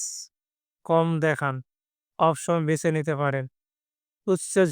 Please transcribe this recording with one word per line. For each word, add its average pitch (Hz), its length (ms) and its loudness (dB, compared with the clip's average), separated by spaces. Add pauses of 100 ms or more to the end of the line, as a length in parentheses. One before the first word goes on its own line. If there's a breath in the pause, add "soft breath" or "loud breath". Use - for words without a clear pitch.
(840)
কম 165 220 2 (120)
দেখান 147 360 0 (640)
অপশন 165 460 2
বেছে 156 260 0
নিতে 156 240 -2
পারেন। 139 300 -2 (800)
উচ্চ 190 260 -2 (180)